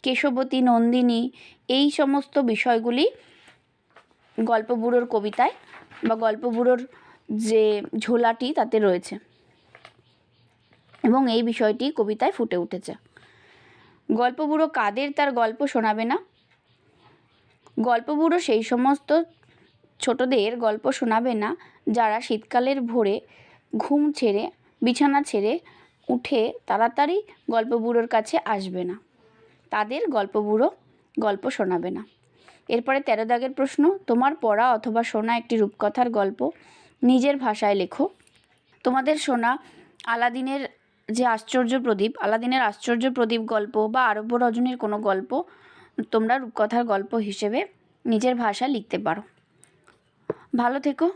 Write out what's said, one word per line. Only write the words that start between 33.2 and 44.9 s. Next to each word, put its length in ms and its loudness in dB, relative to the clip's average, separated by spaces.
দাগের 320 -2
প্রশ্ন, 260 0
তোমার 320 2
পড়া 240 2
অথবা 260 -2
শোনা 340 -2
একটি 200 -4
রূপকথার 520 0
গল্প 300 -2
নিজের 360 4
ভাষায় 440 0
লেখো। 240 -2
তোমাদের 320 2
শোনা 340 0
আলাদিনের 480 -2
যে 140 0
আশ্চর্য 360 0
প্রদীপ, 260 2
আলাদিনের 440 0
আশ্চর্য 340 -2
প্রদীপ 260 0
গল্প 220 -2
বা 80 2
আরব্য 240 -4
রজনীর 420 2
কোনো 220 -4